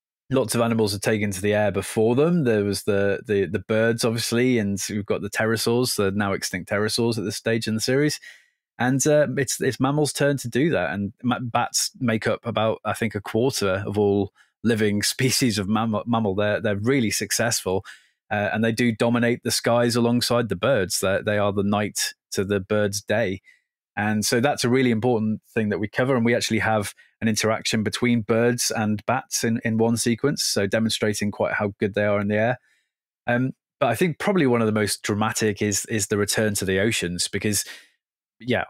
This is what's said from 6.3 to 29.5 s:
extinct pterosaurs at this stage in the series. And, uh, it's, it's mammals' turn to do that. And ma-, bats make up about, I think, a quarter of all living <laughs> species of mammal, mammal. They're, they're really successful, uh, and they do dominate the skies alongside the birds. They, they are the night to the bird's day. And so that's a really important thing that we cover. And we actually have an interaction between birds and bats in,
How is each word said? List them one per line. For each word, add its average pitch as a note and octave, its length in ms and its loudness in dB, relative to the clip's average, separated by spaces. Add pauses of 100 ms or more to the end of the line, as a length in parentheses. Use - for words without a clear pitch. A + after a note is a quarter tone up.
extinct F2+ 340 -6
pterosaurs G#2+ 480 0
at G2 80 -4
this G#2+ 120 -6
stage A2+ 300 -2
in A2 80 0
the A2 60 -2
series. C#3+ 400 0 (580)
And, B2+ 280 0
uh, D3+ 200 6 (120)
it's, - 240 -2
it's A#2 180 0
mammals' C#3+ 320 0
turn C#3+ 240 2
to A#2+ 120 -8
do C3+ 200 0
that. F2+ 240 0
And G2+ 300 -4
ma-, A#2+ 180 0
bats - 580 -2
make A2+ 280 0
up G#2+ 180 -2
about, A2 400 -2
I G#2 80 -2
think, A2 220 -4
a G#2 80 -6
quarter G#2 640 0
of G2+ 100 -6
all G2+ 380 2 (280)
living G#2+ 400 2
<laughs> - 120 -2
species B2 440 0
of G2 80 -2
mammal, G#2+ 400 0
mammal. A2+ 280 0
They're, G#2 260 0
they're G#2 160 -2
really A#2+ 340 2
successful, A2+ 760 -2 (440)
uh, G#2 220 -2
and A2 100 -2
they A2+ 100 2
do A#2+ 200 2
dominate A#2+ 520 0
the A2+ 60 -4
skies A#2+ 460 2
alongside A#2+ 540 2
the F#2 60 -4
birds. A2 440 0
They, G2 240 2
they G#2 140 0
are G2+ 160 0
the G2+ 80 0
night G2+ 500 -2 (200)
to G2+ 120 -2
the G2+ 160 0
bird's G#2 400 0
day. G#2 400 -2 (560)
And G#2+ 280 0
so B2 160 2
that's C#3 220 0
a B2+ 60 2
really B2+ 240 4
important A2 480 0 (120)
thing G#2+ 180 -2
that F2 80 -2
we G2+ 100 -4
cover. C3+ 260 0
And A#2 100 2
we A#2 100 4
actually A2 260 0
have G#2+ 340 0 (260)
an A2 60 -2
interaction A2 560 0
between A#2+ 380 0
birds A#2+ 500 0
and G#2+ 360 -2
bats - 360 -2
in, A#2 220 0